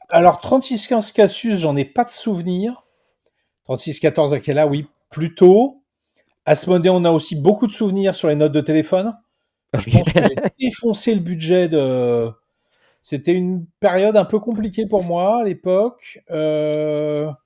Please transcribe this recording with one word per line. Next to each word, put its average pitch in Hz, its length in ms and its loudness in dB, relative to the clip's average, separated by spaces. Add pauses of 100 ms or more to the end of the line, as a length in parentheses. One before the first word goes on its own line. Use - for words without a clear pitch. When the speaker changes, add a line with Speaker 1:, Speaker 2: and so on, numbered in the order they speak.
Speaker 1:
<laughs> - 80 -20
Speaker 2:
alors, 165 320 4
trente-six 254 460 -2
quinze 220 240 -2
Casus, 208 480 0
j'en 151 180 -2
ai 139 80 -2
pas - 180 -2
de 233 60 -6
souvenir. 185 760 -6 (760)
Trente-six 135 360 -6
quatorze 147 340 0
Aquila, 147 340 0
oui, 143 200 -4 (220)
plutôt. 185 760 4 (600)
Asmodée, 175 440 2
on 180 160 2
a 170 60 4
aussi 160 280 -2
beaucoup 208 280 2
de 202 40 -6
souvenirs 196 420 -2
sur - 140 -4
les 151 80 2
notes 151 160 2
de 147 100 0
téléphone. 170 540 -2 (580)
Je 113 160 -6
Speaker 1:
Ok. - 40 4
Speaker 2:
pense - 180 4
que 170 120 2
j'ai 156 120 2
Speaker 1:
<laughs> - 320 -6
Speaker 2:
défoncé 226 480 -2
le 196 60 -2
budget 170 480 0
de, 127 600 0 (760)
c'était 151 300 -2
une 180 320 -2 (140)
période 202 380 2
un 190 80 4
peu 214 140 -2
compliquée 220 480 -6
pour 202 160 0
moi 180 380 0
à - 20 -4
l'époque. 196 760 -4 (100)
Euh, 151 960 -4
Speaker 1:
Alors 151 220 -10